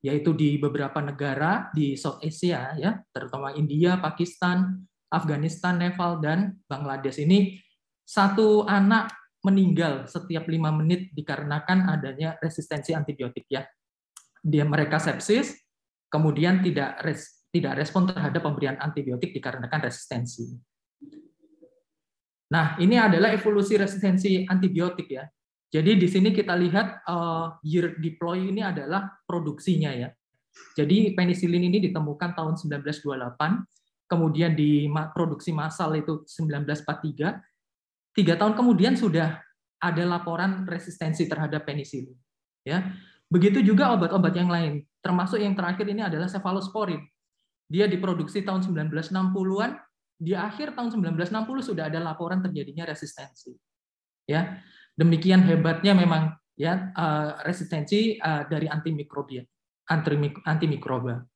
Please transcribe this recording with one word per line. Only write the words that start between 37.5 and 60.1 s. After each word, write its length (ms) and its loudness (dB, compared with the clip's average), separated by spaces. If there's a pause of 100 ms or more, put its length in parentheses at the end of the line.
Tiga 180 4
tahun 240 2
kemudian 400 4
sudah 400 0 (400)
ada 320 -2
laporan 560 -2
resistensi 640 -4
terhadap 400 -4
penisilin. 480 -10 (480)
Ya, 160 -2 (480)
begitu 320 6
juga 320 6
obat-obat 400 2
yang 160 0
lain, 320 -2 (240)
termasuk 320 0
yang 160 0
terakhir 320 -2
ini 160 -4
adalah 240 -4
cephalosporin. 760 -4 (680)
Dia 160 2
diproduksi 560 -2
tahun 240 -2
sembilan 240 -2
belas 240 -4
enam 160 0
puluhan, 480 -2 (400)
di 160 -2
akhir 400 -6
tahun 240 -4
sembilan 160 0
belas 160 -2
enam 160 -4
puluh 160 -6
sudah 320 -6
ada 80 -4
laporan 400 -4
terjadinya 480 -6
resistensi. 640 -14 (720)
Ya, 320 -4 (400)
demikian 480 6
hebatnya 480 4
memang 400 4 (240)
ya, 340 -2
eh, 400 -2 (140)
resistensi, 720 -2
eh, 320 -2
dari 160 -2
antimikrobial, 800 -6 (480)
antimik-, 480 0